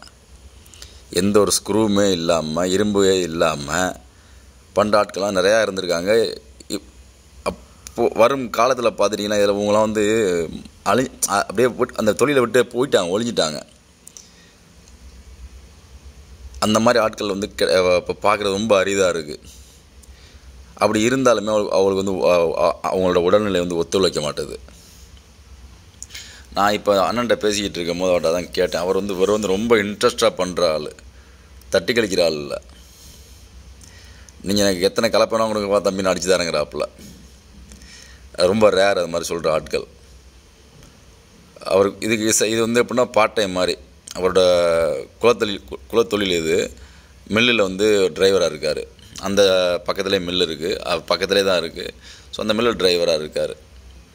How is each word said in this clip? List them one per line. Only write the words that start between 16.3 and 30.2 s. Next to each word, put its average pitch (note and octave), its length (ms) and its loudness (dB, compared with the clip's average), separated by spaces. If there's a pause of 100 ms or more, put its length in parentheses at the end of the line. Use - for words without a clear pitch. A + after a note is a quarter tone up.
அந்த G#2+ 220 0
மாதிரி A#2 240 2
ஆட்கள் G#2+ 240 -4
வந்து G2 280 -6
கெ-, - 180 0
அ, F2+ 320 2
இப்ப F2+ 160 -6
பார்க்குறது G2+ 280 0
ரொம்ப G2 340 2
அரிதா G2 240 0
இருக்கு. D#2 320 -6 (1300)
அப்படி G#2+ 340 2
இருந்தாலுமே A#2+ 440 2
அவங்களுக்கு, G#2 200 0
அவங்களுக்கு G2 320 2
வந்து, F#2+ 240 0
அ, E2+ 300 2
அ, - 340 0
அவங்களோட F#2 240 2
உடல்நிலை F#2 440 2
வந்து F2 160 -4
ஒத்துழைக்க E2 440 -2
மாட்டுது. D2 360 -8 (2000)
நான் G2+ 180 0
இப்ப G2 400 0
அண்ணன்ட்ட A#2 220 0
பேசிக்கிட்டு G2+ 460 -4
இருக்கும் E2+ 180 -4
போது F#2 140 0
அவர்ட்ட E2 200 0
தான் F2 180 -4
கேட்டேன். F2 300 -2
அவர் F#2 140 -2
வந்து, G2 200 -4
இவர் F#2 160 0
வந்து G#2+ 160 0
ரொம்ப A2 300 2
இன்ட்ரெஸ்டா G#2+ 540 0